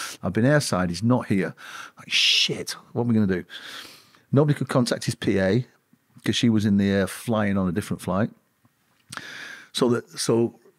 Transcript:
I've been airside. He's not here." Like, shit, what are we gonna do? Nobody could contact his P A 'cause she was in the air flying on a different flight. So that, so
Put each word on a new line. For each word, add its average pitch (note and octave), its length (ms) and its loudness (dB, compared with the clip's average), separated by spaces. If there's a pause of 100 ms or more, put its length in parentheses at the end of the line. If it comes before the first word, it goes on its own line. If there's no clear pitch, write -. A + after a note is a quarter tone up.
(220)
I've F#2 120 -4
been A2 100 4
airside. B2 460 2
He's E2+ 120 -6
not A#2 240 2
here." F#2 280 0 (420)
Like, - 140 -18
shit, - 640 0 (200)
what A#2+ 100 0
are - 40 -2
we A#2+ 80 4
gonna A2 120 4
do? F2+ 180 0 (880)
Nobody D3 260 4
could C3+ 120 -6
contact - 380 0
his A2 80 -2
P G2 260 0
A G2 260 2 (560)
'cause A2 140 -2
she A#2+ 140 2
was G#2+ 160 2
in G2+ 100 4
the G2 140 4
air G2 160 2
flying G#2 500 -2
on F#2+ 100 0
a F2+ 60 -2
different F2+ 300 -6
flight. G2 280 -2 (1400)
So C3 160 2
that, A#2+ 220 -2
so A#2 500 0 (180)